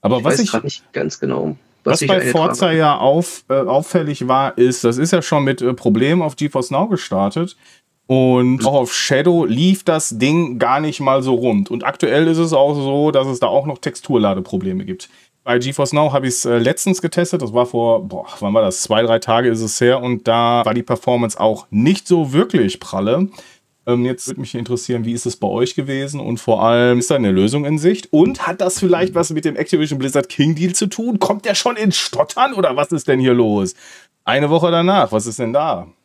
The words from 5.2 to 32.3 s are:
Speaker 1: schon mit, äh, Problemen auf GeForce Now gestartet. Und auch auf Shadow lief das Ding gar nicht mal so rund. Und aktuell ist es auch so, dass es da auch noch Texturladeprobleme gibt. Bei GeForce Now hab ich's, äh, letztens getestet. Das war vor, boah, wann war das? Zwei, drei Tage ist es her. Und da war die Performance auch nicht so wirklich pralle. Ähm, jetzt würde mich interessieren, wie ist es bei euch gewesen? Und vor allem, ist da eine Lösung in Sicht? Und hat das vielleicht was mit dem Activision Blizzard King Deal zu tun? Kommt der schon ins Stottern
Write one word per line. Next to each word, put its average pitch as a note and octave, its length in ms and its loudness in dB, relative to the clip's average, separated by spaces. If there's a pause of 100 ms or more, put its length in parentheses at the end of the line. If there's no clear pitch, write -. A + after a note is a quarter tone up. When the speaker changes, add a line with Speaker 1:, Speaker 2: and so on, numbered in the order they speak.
Speaker 1:
schon D3 220 0
mit, C3+ 160 -2
äh, B2+ 140 0
Problemen B2+ 480 2
auf D3+ 140 -4
GeForce C#3 340 -4
Now D3 180 0
gestartet. D#3 680 -2 (500)
Und B2+ 580 4
auch C3+ 100 2
auf B2+ 200 0
Shadow D#3+ 500 2
lief F3 400 2
das D#3 340 -2
Ding C#3 400 0
gar B2+ 220 2
nicht D3+ 200 -4
mal C3+ 220 2
so C3 120 0
rund. A#2 360 0
Und A#2 140 -6
aktuell C#3 440 2
ist E3 100 0
es E3 160 0
auch C#3+ 200 4
so, C#3+ 360 0
dass C3+ 160 2
es C3 140 -4
da A#2+ 80 2
auch C#3 180 0
noch D3 120 -6
Texturladeprobleme A2+ 1080 -2
gibt. F#3 240 -12 (340)
Bei B2 140 0
GeForce C3+ 360 -4
Now D3 180 2
hab C3+ 120 0
ich's, B2 200 -4
äh, A#2+ 140 2
letztens F3+ 440 0
getestet. F3 400 -2
Das G#2+ 100 -6
war B2 140 2
vor, A#2 400 0
boah, - 200 -12 (140)
wann G2+ 140 -2
war A2+ 80 4
das? F#2+ 200 -2
Zwei, A2 200 2
drei A2+ 160 2
Tage A#2+ 320 2
ist A2+ 100 -2
es A2 200 -6
her. B2 200 4
Und B2 280 -4
da A#2 360 2
war A2 100 0
die A#2+ 80 -2
Performance A#2+ 560 -2
auch G#2+ 320 0
nicht C3 380 2
so D#3+ 240 0
wirklich D3+ 480 0
pralle. A#2+ 480 -2 (580)
Ähm, B2 200 0
jetzt B2+ 200 -6
würde C3 140 -10
mich B2+ 140 -10
interessieren, A#2+ 500 -4
wie A#2 80 -4
ist A#2+ 140 -6
es A#2 100 -6
bei - 120 -4
euch A#2 260 0
gewesen? C#3 460 -6
Und A#2 180 -6
vor G#2+ 240 0
allem, A#2+ 380 4
ist A#2+ 100 -4
da - 60 4
eine A2+ 140 2
Lösung A2 360 2
in D3+ 120 0
Sicht? F3+ 320 0
Und C4 360 2
hat F3 160 -4
das F3+ 160 -2
vielleicht F#3 360 0
was E3 160 0
mit D#3 140 -6
dem D3+ 120 -2
Activision D3+ 420 -2
Blizzard C3+ 320 -2
King D#3 240 2
Deal F3 200 -2
zu G#3+ 120 0
tun? A3+ 320 -4
Kommt G3+ 260 -2
der G#3 100 -2
schon A#3+ 220 -2
ins G#3+ 200 0
Stottern - 580 -2